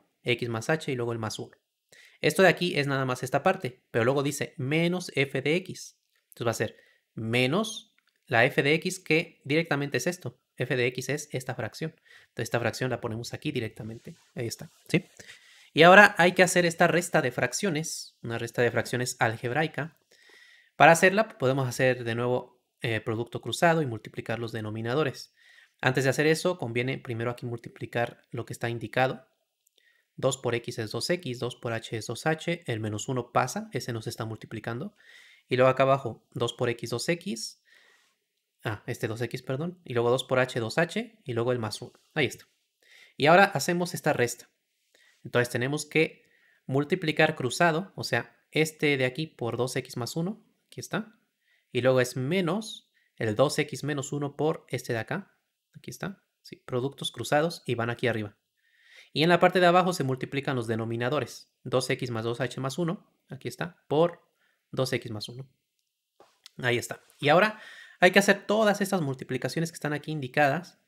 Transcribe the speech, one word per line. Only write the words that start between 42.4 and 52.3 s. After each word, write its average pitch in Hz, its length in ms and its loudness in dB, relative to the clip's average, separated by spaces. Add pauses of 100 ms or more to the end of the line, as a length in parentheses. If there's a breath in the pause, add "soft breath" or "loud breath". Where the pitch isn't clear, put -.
Y 135 120 2
ahora 180 160 8
hacemos 175 500 0
esta 156 200 0
resta. 120 360 -2 (720 soft breath)
Entonces 123 260 0
tenemos 135 360 -2
que - 400 0 (400 soft breath)
multiplicar 156 720 2
cruzado, 165 600 0
o 127 80 -8
sea, - 320 -4 (160)
este 151 460 2
de 131 80 2
aquí 156 220 -2
por 117 300 -6
dos 123 180 -2
x 131 220 -6
más 120 180 -6
uno, 180 280 -4 (220)
aquí - 140 -18
está. - 400 -8 (520)
Y 123 100 0
luego 127 200 6
es 123 140 -2
menos 175 720 -2 (280)